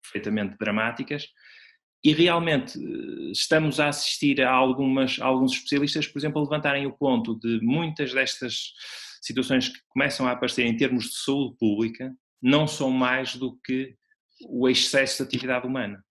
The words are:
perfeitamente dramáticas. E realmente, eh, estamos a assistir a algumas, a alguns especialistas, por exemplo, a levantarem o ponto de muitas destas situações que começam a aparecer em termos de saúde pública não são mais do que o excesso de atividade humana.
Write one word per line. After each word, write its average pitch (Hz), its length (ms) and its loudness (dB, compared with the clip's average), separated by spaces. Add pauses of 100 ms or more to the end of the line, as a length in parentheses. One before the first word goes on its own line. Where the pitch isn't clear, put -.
perfeitamente 104 560 -4
dramáticas. 113 680 -4 (720)
E 156 120 6
realmente, 170 680 2
eh, - 520 -8
estamos 156 500 2
a 147 80 4
assistir 143 520 0
a 123 80 4
algumas, 131 720 2
a 123 60 -4
alguns 131 280 4
especialistas, 143 540 -2
por - 120 -8
exemplo, 151 200 -2
a 151 40 2
levantarem 143 420 0
o 135 100 -6
ponto 117 420 0
de 117 240 -2
muitas 147 520 0
destas 131 580 -4 (500)
situações 127 460 0
que - 120 -12 (100)
começam 139 360 0
a 123 60 2
aparecer 123 340 -2
em 117 120 0
termos 123 280 0
de - 120 -8
saúde 139 400 -2
pública 113 580 0 (260)
não 143 260 4
são 143 240 -2
mais 127 440 0
do 127 280 -8
que 127 320 -4 (520)
o 127 220 2
excesso 135 480 2
de 131 100 -4
atividade 127 400 -2
humana. 107 440 -4